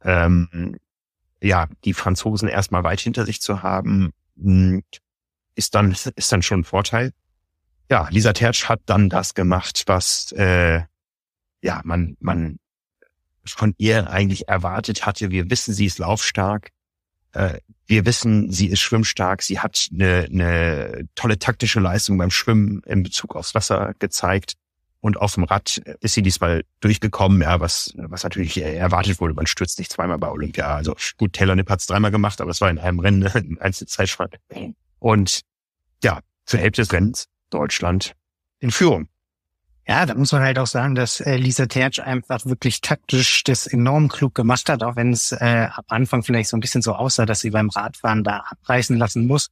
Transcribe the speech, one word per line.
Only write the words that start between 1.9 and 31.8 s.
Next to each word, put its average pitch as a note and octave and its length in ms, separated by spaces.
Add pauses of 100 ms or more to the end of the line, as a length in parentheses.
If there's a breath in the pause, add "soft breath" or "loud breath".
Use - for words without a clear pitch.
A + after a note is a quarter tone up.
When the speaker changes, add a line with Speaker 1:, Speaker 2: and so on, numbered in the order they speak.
Speaker 1:
Franzosen G#2 560
erstmal G2 340
weit F2 160
hinter A#2 260
sich G#2 160
zu F#2+ 220
haben, F#2+ 480 (240)
mh, F#2 460 (760)
ist - 200
dann, G2+ 160
ist - 400
dann F#2+ 100
schon F#2 200
ein E2+ 40
Vorteil. A2+ 460 (760)
Ja, F#2+ 220
Lisa G#2+ 220
Tertsch - 360
hat A2+ 160
dann G2+ 240
das F2+ 240
gemacht, F#2 540
was, - 460
äh, F2 480 (800)
ja, - 220
man, E2+ 360
man E2+ 400 (840)
von G#2+ 320
ihr A2 320
eigentlich F#2+ 380
erwartet F#2+ 580
hatte. G2+ 260
Wir F#2 180
wissen, A2 240
sie G2+ 120
ist F2+ 120
laufstark. G2+ 720 (640)
Äh, F#2+ 260 (280)
wir G#2+ 180
wissen, A2 460
sie F#2+ 160
ist G2 120
schwimmstark. G#2 640
Sie - 180
hat - 320
eine, F2+ 400
eine D#2+ 840
tolle G#2+ 240
taktische - 400
Leistung F#2+ 380
beim F2+ 140
Schwimmen G#2 540
in G2 160
Bezug - 340
aufs - 200
Wasser G2+ 440
gezeigt. F#2+ 540 (480)
Und G#2 160
auf G2+ 180
dem F2+ 100
Rad - 360 (200)
ist G#2+ 120
sie A2 80
diesmal F2 420 (180)
durchgekommen, G2+ 600
ja, D#2+ 180
was, - 360
was E2+ 280
natürlich, F2 380
äh, D#2 140
erwartet F2+ 440
wurde. E2 140
Man D#2+ 140
stürzt - 320
nicht F2+ 120
zweimal F2 280
bei - 100
Olympia. D2 460
Also D#2 200 (220)
gut, G2+ 160
Taylor F#2+ 220
Nipp F#2+ 140
hat's F#2+ 180